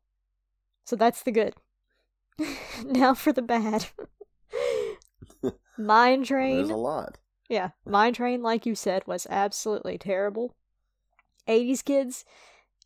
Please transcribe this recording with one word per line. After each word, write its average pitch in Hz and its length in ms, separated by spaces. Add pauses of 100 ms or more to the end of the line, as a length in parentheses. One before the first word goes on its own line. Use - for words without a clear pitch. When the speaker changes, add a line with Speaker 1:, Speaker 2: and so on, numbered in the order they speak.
(840)
Speaker 1:
So - 120
that's 226 260
the 254 100
good. 208 220 (840)
<laughs> 311 60 (400)
Now 254 300
for 294 180
the 247 100
bad. 220 440 (640)
<laughs> - 960 (320)
Mine 233 460
Train. 262 340
Speaker 2:
There's 214 120
a 214 60
lot. 262 420 (300)
Speaker 1:
Yeah, 185 220 (160)
Mine 208 260
Train, 247 300
like 226 240
you 226 100
said, 190 300
was 180 240
absolutely 202 680
terrible. 202 560 (920)
Eighties 240 340
kids, 269 420 (600)